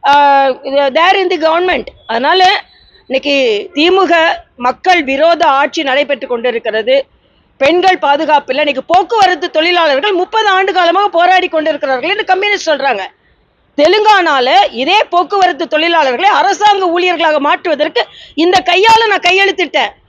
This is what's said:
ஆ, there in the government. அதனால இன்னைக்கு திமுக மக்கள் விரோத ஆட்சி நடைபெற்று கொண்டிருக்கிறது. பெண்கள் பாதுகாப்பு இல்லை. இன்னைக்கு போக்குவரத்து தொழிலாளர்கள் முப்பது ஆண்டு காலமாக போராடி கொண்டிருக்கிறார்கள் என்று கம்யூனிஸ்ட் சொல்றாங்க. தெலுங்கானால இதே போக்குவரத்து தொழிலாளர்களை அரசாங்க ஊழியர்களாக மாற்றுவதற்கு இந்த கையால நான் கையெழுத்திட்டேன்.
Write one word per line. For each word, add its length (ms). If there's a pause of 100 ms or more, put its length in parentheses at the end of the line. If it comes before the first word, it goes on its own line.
ஆ, 400 (180)
there 560
in 100
the 60
government. 480 (220)
அதனால 580 (420)
இன்னைக்கு 680
திமுக 600 (220)
மக்கள் 480
விரோத 420
ஆட்சி 360
நடைபெற்று 440
கொண்டிருக்கிறது. 800 (520)
பெண்கள் 400
பாதுகாப்பு 560
இல்லை. 120
இன்னைக்கு 280
போக்குவரத்து 560
தொழிலாளர்கள் 640
முப்பது 360
ஆண்டு 240
காலமாக 360
போராடி 400
கொண்டிருக்கிறார்கள் 640
என்று 140
கம்யூனிஸ்ட் 460
சொல்றாங்க. 360 (720)
தெலுங்கானால 800 (140)
இதே 340
போக்குவரத்து 680
தொழிலாளர்களை 520
அரசாங்க 640
ஊழியர்களாக 520
மாற்றுவதற்கு 680 (280)
இந்த 300
கையால 420
நான் 120
கையெழுத்திட்டேன். 720 (200)